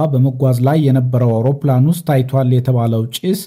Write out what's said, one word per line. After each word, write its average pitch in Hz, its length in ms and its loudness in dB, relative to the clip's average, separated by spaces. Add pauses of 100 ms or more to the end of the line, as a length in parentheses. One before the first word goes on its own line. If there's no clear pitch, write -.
በመጓዝ 131 540 0
ላይ 135 200 0
የነበረው 127 520 0
አውሮፕላን 127 540 0
ውስጥ 165 180 0
ታይቷል 131 460 0
የተባለው 120 640 0
ጭስ - 360 -4